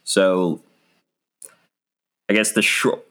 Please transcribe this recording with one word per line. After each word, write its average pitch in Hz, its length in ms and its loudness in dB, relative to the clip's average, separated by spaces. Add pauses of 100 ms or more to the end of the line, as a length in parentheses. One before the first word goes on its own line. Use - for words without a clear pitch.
So 92 600 0 (1700)
I - 40 0
guess 107 200 0
the 107 100 0
shor-, - 480 -2